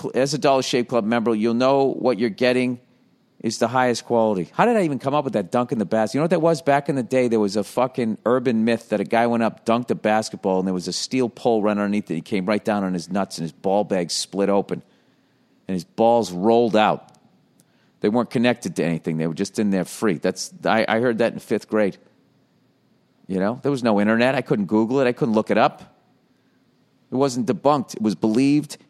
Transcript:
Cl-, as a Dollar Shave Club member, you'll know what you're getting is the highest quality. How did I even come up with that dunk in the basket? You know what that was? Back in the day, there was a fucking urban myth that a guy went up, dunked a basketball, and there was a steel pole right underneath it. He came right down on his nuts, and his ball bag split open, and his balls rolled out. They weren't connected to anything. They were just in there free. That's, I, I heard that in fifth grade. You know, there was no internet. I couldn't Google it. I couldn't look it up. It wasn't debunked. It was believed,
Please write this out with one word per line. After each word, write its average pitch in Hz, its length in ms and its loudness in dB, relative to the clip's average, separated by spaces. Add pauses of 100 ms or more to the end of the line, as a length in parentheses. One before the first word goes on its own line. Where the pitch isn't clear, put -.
Cl-, - 160 -8
as 139 180 0
a 143 40 -4
Dollar 135 240 4
Shave 123 260 -2
Club 117 160 0
member, 117 280 0
you'll 113 220 0
know 131 380 2
what 117 260 0
you're 117 100 0
getting 123 520 0 (600)
is 113 180 -6
the 120 80 0
highest 123 380 0
quality. 110 480 0
How 185 140 2
did 233 100 2
I 196 80 2
even 143 160 -2
come 135 140 -2
up 147 100 0
with 127 80 -4
that 104 180 -2
dunk 123 220 0
in 117 80 -2
the 101 40 0
basket? 110 300 -2
You 139 60 0
know 160 40 2
what 170 60 0
that 175 100 2
was? 165 220 2
Back 143 260 0
in 151 60 -2
the 131 80 -2
day, 127 240 0
there 113 140 2
was 101 160 0
a 101 80 -2
fucking 120 600 -2
urban 120 400 2
myth 113 260 -2
that 104 100 0
a 98 40 -2
guy 113 220 2
went 117 160 0
up, - 240 -4
dunked 120 240 0
a 104 60 -2
basketball, 101 640 0
and 95 80 -2
there 95 40 -2
was 90 140 -4
a 90 60 -6
steel 127 360 -2
pole 113 320 0
right 104 120 0
underneath 104 360 -2
it. 82 60 -4
He 82 60 -4
came 92 260 -4
right 104 180 -2
down 104 200 0
on 92 100 -4
his 82 160 -6
nuts, 95 280 -4
and 82 40 -6
his 82 80 -6
ball 98 320 -2
bag 90 300 -4
split 98 360 -4
open, 98 360 -2 (840)
and 95 80 -4
his 87 80 -4
balls 113 480 0
rolled 107 460 2
out. 92 340 0 (880)
They 104 100 0
weren't 113 220 0
connected 117 460 -2
to 82 80 0
anything. 80 320 -2
They 80 100 -2
were 82 80 -4
just 95 240 -6
in 104 120 0
there 95 140 0
free. 98 340 -2
That's, - 340 -4 (120)
I, 104 220 2
I 113 140 0
heard 120 180 -2
that 113 140 0
in - 80 -12
fifth - 280 -4
grade. 107 300 0 (1300)
You 95 140 -4
know, 110 220 -2
there 143 100 0
was 123 100 -4
no 107 180 2
internet. 117 360 2
I 127 60 -2
couldn't 104 240 -2
Google 113 340 2
it. 123 80 2
I 123 40 0
couldn't 120 220 -2
look 110 160 0
it 104 80 2
up. 139 240 2 (1300)
It 123 60 -4
wasn't 127 320 -2
debunked. 135 480 0
It - 60 -6
was 107 120 2
believed, 139 600 0 (140)